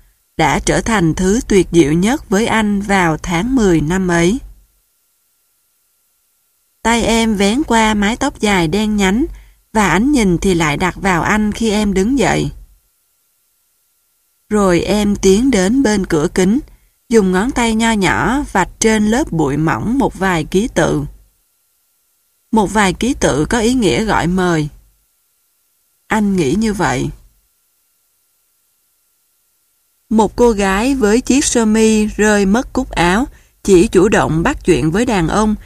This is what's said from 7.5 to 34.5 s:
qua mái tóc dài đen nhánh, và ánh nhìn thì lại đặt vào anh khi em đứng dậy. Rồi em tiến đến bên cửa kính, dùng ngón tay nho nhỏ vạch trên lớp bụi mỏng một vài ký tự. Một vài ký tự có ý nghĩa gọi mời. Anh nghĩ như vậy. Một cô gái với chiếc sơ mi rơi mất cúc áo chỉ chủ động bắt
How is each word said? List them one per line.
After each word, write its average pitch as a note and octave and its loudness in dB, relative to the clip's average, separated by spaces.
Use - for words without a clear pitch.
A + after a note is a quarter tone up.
qua A3 2
mái G#3 0
tóc C#4+ -4
dài F#3+ 0
đen G#3+ -2
nhánh, G3+ 0
và G#3 2
ánh G3 2
nhìn G#3 2
thì F#3+ 0
lại D#3+ 0
đặt F3 -4
vào F3 -2
anh G#3+ -2
khi A3+ -4
em G#3 -2
đứng G#3+ 0
dậy. D3+ -2
Rồi F#3+ 2
em G#3 0
tiến G#3+ 4
đến A3 2
bên G#3 0
cửa D#3+ 0
kính, G3 2
dùng G#3 4
ngón G3 -2
tay A#3 -2
nho A3+ 0
nhỏ F#3+ 0
vạch F#3 -2
trên A3 0
lớp A#3 -2
bụi C#3+ -2
mỏng D#3+ -2
một G3+ 0
vài F3+ -2
ký F#3+ -2
tự. D3 -2
Một G3+ 0
vài G3 0
ký A#3+ -2
tự D3+ 0
có A#3+ -2
ý A3+ 0
nghĩa G#3+ 0
gọi D#3+ -2
mời. F3 -2
Anh G3+ -2
nghĩ D3+ 0
như G#3+ -2
vậy. B3 -2
Một G#3+ 2
cô A#3+ 4
gái G3+ -2
với G#3+ 2
chiếc C4 0
sơ A#3 0
mi A3 2
rơi G#3 0
mất G#3 -2
cúc B3+ -4
áo F#3 -2
chỉ G3 6
chủ F#3+ 2
động D#3+ 0
bắt C#4+ -4